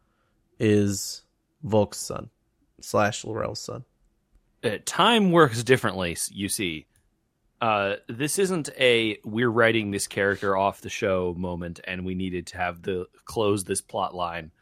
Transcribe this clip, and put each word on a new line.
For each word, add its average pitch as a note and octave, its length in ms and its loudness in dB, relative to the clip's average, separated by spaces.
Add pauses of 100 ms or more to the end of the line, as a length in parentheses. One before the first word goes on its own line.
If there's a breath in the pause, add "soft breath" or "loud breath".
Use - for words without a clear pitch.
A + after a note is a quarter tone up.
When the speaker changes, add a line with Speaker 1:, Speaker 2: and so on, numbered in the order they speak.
(600)
Speaker 1:
is G#2 600 2 (400)
Volk's G#2+ 360 0
son - 300 -10 (540)
slash G#2+ 420 0
L'Rell's A2+ 360 -6
son. A#2 240 -12 (760)
Speaker 2:
Uh, G#2+ 220 -2
time G3+ 480 4
works C3 300 6
differently, G2 500 2
s-, - 180 -8
you G2 200 -4
see. E2 360 -4 (720)
Uh, G#2 360 0 (120)
this C3+ 300 -4
isn't F3+ 300 0 (100)
a A#2 460 4
"we're A2+ 260 0
writing A2+ 400 4
this G2 160 -2
character G2 500 0
off F#2+ 240 0
the - 100 -14
show" F#2 460 0
moment F2 480 -8
and F#2 200 -8
we F#2 100 -6
needed F2+ 340 -6
to - 100 -16
have F2 240 -4
the, F2+ 240 -4 (180)
close G#2 400 0
this F#2+ 160 -4
plot F#2+ 340 -6
line. E2+ 480 -6